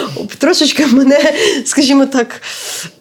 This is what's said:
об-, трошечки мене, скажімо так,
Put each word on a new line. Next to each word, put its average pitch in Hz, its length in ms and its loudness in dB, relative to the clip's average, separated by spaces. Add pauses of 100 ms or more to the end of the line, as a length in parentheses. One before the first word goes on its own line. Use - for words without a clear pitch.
(200)
об-, - 180 -10
трошечки 302 480 0
мене, 269 320 4 (460)
скажімо 277 420 2
так, 262 220 -2 (720)